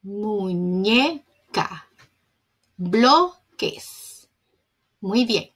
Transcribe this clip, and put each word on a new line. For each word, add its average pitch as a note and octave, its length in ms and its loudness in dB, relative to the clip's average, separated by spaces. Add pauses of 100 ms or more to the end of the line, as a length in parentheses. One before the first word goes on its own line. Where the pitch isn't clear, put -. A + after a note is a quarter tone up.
Muñeca. G3 1900 -2 (880)
Bloques. - 1500 0 (720)
Muy A3 240 0
bien. G#3+ 300 -4